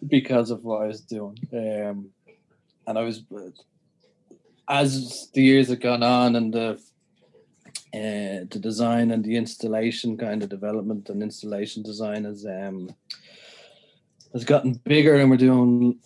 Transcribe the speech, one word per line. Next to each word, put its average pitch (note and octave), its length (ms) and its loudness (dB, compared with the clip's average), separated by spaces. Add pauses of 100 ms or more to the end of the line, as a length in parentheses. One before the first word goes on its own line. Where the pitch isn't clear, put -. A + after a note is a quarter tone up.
because C3 460 2
of G#2+ 100 -8
what A2 200 -4
I A2 40 -2
was G#2+ 140 -8
doing. G#2 360 -10 (160)
Um, G#2 580 -6 (760)
and A2 120 -4
I A2+ 40 -2
was, A2+ 220 -8 (1400)
as C3+ 640 -2
the C3+ 100 4
years C3 260 8
had A#2+ 120 -2
gone B2 220 0
on B2 340 4
and A2+ 160 0
the, A2+ 280 -4 (1120)
uh, G#2 560 -6
the G#2+ 100 -8
design A#2 500 0
and A2 140 0
the A2 120 -2
installation A2+ 800 -4
kind G#2+ 260 -4
of G2 60 -6
development G#2 600 -6
and G#2 140 -6
installation G#2 600 -8
design G#2+ 420 -8
has, G#2 220 -12
um, F#2+ 440 -10 (1400)
has A#2+ 120 -8
gotten B2+ 300 2 (100)
bigger, D3+ 320 6
and C3+ 140 6
we're B2+ 80 6
doing B2 680 4